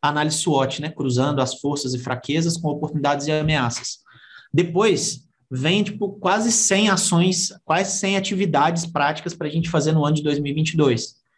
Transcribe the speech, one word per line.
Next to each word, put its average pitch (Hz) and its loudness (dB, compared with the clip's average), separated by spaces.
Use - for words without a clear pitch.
a 147 2
análise 151 0
swot, 139 0
né? 156 -6
Cruzando 135 0
as 123 -2
forças 143 -4
e 123 -6
fraquezas 147 -2
com 165 -4
oportunidades 143 -2
e 156 0
ameaças. 151 0
Depois, 170 0
vem, 160 0
tipo, - -6
quase 220 0
cem 202 2
ações, 175 2
quase 190 0
cem 196 0
atividades 170 0
práticas 151 -2
pra 156 -8
gente 165 -2
fazer 156 2
no 156 4
ano 151 2
de 147 -2
dois 147 0
mil 143 -2
e - -4
vinte 156 -2
e - -2
dois. 127 2